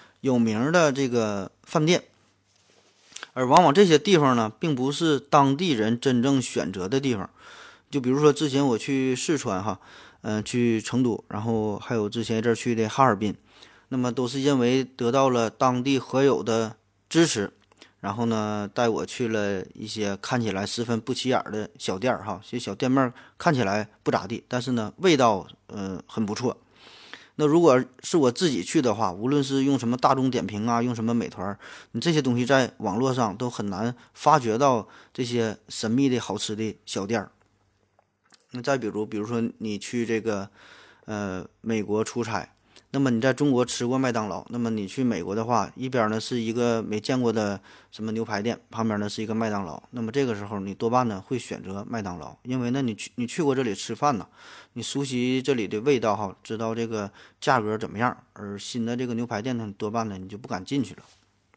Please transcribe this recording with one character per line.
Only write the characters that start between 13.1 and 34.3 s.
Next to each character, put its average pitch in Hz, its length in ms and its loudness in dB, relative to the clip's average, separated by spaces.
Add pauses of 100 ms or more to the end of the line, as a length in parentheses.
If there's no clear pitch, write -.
滨， 101 200 -2 (540)
那 135 60 -4
么 123 140 0
都 123 160 -2
是 135 140 -4
因 139 180 4
为 127 240 4
得 120 300 -2
到 135 180 4
了 117 180 2
当 123 320 0
地 135 160 2
核 131 280 2
友 131 180 4
的 113 320 0 (340)
支 165 160 4
持， 110 280 0 (480)
然 101 160 -4
后 117 100 -2
呢， 107 480 -2
带 120 140 2
我 107 180 -2
去 117 220 -4
了 101 360 -2 (100)
一 - 120 -12
些 104 300 -4
看 120 260 -2
起 110 80 -2
来 95 160 -4
十 - 180 -4
分 117 160 -2
不 123 140 -6
起 127 140 -2
眼 127 100 2
儿 - 140 -6
的 107 260 -6
小 - 180 -4
店 120 160 0
儿 95 120 -4
哈， 101 200 -8
这 123 140 -10
小 104 160 -6
店 127 160 -2
面 135 100 4
儿 127 140 0 (240)
看 170 160 2
起 127 80 2
来 104 260 0 (140)
不 - 80 0
咋 95 160 0
地， 110 220 -8
但 127 120 -2
是 127 120 -4
呢， 110 240 -4
味 175 200 4
道， 110 300 2 (220)
呃， 95 400 -8
很 110 180 -2
不 104 80 -4
错。 120 220 -2 (800)
那 151 100 2
如 156 140 6
果 135 200 8 (220)
是 - 140 -2
我 131 160 6
自 170 180 0
己 92 140 -2
去 160 180 2
的 120 100 2
话， 101 200 -2
无 101 160 -4
论 143 160 2
是 135 180 0
用 139 160 4
什 117 80 -2
么 123 100 2
大 135 200 4
众 131 120 2
点 123 160 0
评 107 220 -4
啊， 117 160 0
用 123 100 -2
什 113 120 -4
么 117 100 0
美 117 140 -2
团 92 180 -8
儿， 98 140 -8 (320)
你 117 80 -6
这 170 120 0
些 156 80 4
东 127 160 2
西 123 80 2
在 131 340 2
网 101 200 -2
络 131 160 2
上 110 220 0
都 123 120 -4
很 104 220 -4
难 110 240 -4 (200)
发 151 260 4